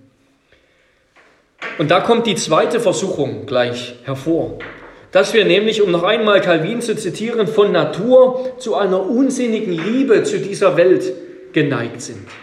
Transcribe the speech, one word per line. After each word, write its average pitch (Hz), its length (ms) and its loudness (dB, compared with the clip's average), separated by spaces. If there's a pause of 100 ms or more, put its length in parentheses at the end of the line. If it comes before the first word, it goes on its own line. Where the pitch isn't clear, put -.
(1800)
Und 143 120 0
da 180 100 2
kommt - 260 0
die 196 80 0
zweite 220 460 0
Versuchung 151 640 -2
gleich 120 480 -4 (100)
hervor. 143 540 -4 (540)
Dass 196 220 2
wir 208 100 4
nämlich, 208 380 2
um 185 80 2
noch 170 120 0
einmal 208 380 2
Calvin 175 400 0
zu 214 160 -4
zitieren, 214 500 -4
von 196 260 2
Natur 254 840 2
zu 202 160 -6
einer 190 340 0
unsinnigen 233 640 0
Liebe 208 520 2
zu 190 140 -2
dieser 185 380 0
Welt 175 360 4 (400)
geneigt 127 500 -2
sind. 101 240 -14 (160)